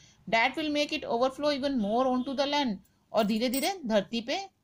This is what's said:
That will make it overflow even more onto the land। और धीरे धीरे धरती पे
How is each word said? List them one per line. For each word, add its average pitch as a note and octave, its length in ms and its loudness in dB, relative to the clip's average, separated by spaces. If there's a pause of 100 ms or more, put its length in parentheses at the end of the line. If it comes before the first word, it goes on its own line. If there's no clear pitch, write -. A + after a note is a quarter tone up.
(300)
That A3+ 260 2
will D#4 200 -2
make D4 180 0
it D#4 120 -4
overflow C4+ 520 0
even C#4 160 -2
more A#3 320 2
onto B3+ 300 0
the C4+ 100 0
land। C#4+ 300 0 (380)
और A3+ 100 4
धीरे A3 260 2
धीरे D#4+ 360 -2
धरती A3 360 0
पे E4+ 280 -4 (140)